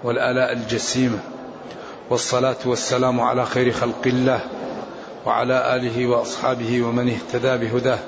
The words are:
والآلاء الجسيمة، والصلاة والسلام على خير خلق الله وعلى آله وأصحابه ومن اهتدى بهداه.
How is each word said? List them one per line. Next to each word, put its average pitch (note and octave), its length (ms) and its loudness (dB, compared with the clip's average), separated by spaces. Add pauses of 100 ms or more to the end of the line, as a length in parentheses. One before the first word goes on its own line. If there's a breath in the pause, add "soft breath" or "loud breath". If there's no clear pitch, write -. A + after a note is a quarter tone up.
والآلاء B2 480 2
الجسيمة، A#2 640 0 (920 loud breath)
والصلاة B2 540 2
والسلام B2 560 2
على A#2+ 260 2
خير B2 260 2
خلق A#2+ 340 -2
الله B2+ 340 4 (880 loud breath)
وعلى B2 500 2
آله B2 300 0
وأصحابه A#2+ 760 0
ومن A#2+ 260 2
اهتدى B2 480 0
بهداه. A#2+ 500 0